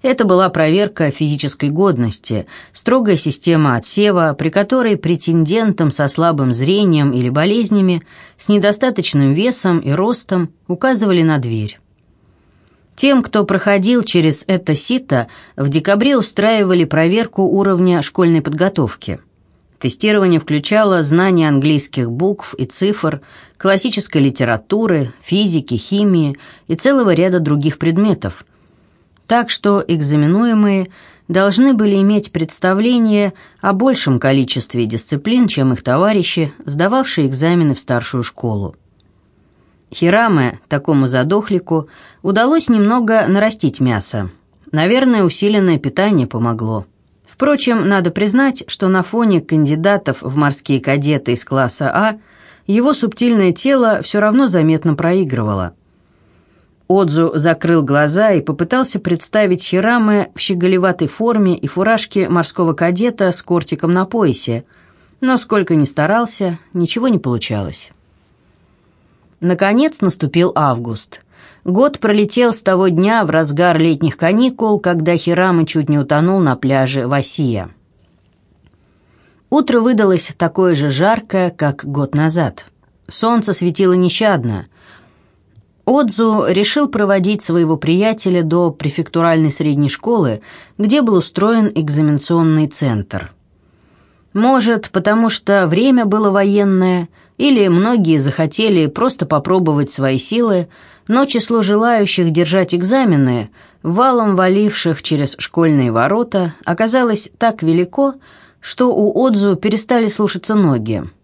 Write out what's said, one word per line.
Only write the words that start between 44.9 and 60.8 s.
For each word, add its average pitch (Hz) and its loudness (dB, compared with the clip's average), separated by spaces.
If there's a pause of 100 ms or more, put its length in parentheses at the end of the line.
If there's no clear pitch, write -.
усиленное 185 0
питание 170 0
помогло. 113 -4 (360)
Впрочем, 269 0
надо 190 0
признать, 247 0
что - -4
на 190 2
фоне 208 0
кандидатов 156 0
в 131 -4
морские 139 0
кадеты 139 -2
из 117 -4
класса 135 -2
А 214 0 (500)
его 233 2
субтильное 226 0
тело 247 0
всё 208 -4
равно 220 2
заметно 160 2
проигрывало. 123 -2 (1160)
Одзу 165 2
закрыл 160 0
глаза 151 2
и 165 2
попытался 175 -2
представить 180 -2
Хираме 208 0
в - -14
щеголеватой 180 0